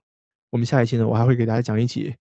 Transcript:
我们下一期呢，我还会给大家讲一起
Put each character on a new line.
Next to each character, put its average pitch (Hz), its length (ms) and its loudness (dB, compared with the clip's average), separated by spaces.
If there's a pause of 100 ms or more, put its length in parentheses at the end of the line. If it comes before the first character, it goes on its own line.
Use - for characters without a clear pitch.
(500)
我 120 80 -4
们 120 80 0
下 131 160 2
一 117 40 2
期 120 100 -2
呢， 113 100 2
我 113 100 0
还 113 80 2
会 127 120 4
给 120 100 0
大 113 80 -2
家 123 80 0
讲 110 180 -2
一 123 60 0
起 117 340 -6